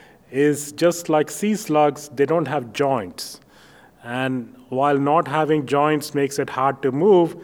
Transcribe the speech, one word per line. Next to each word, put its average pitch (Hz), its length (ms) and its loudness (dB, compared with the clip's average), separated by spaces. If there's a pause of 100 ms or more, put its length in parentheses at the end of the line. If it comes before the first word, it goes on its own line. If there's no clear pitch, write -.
(300)
is 143 420 0
just 170 380 0
like 151 220 0
sea 208 240 -2
slugs, 151 540 0
they 135 160 0
don't 160 220 0
have 127 240 -6
joints. 120 680 -4 (640)
And 123 520 -6 (140)
while 143 280 2
not 147 300 2
having 151 380 0
joints 147 480 0
makes 139 260 -2
it 135 120 -4
hard 131 320 0
to 135 80 0
move, 170 520 4